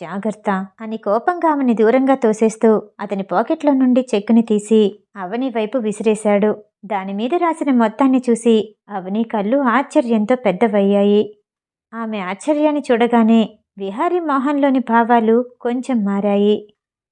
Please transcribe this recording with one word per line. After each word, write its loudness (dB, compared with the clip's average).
జాగ్రత్త" -6
అని -10
కోపంగా -2
ఆమెని 0
దూరంగా 2
తోసేస్తూ 0
అతని -6
పాకెట్లో -2
నుండి 2
చెక్కుని 2
తీసి 0
అవని -6
వైపు -4
విసిరేశాడు. 0
దాని -6
మీద -4
రాసిన -2
మొత్తాన్ని 2
చూసి 0
అవని -6
కళ్ళు -2
ఆశ్చర్యంతో 0
పెద్దవయ్యాయి. 2
ఆమె -8
ఆశ్చర్యాన్ని -2
చూడగానే 2
విహారీ -4
మొహంలోని 0
భావాలు 2
కొంచెం -2
మారాయి. 0